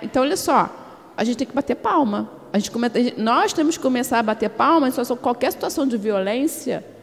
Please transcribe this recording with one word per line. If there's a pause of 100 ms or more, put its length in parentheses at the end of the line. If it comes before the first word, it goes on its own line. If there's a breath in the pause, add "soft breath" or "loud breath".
Então,
olha
só, (460)
a
gente
tem
que
bater
palma. (200)
A
gente
come-,
a
gente,
nós
temos
que
começar
a
bater
palma
em
situação,
qualquer
situação
de
violência (200)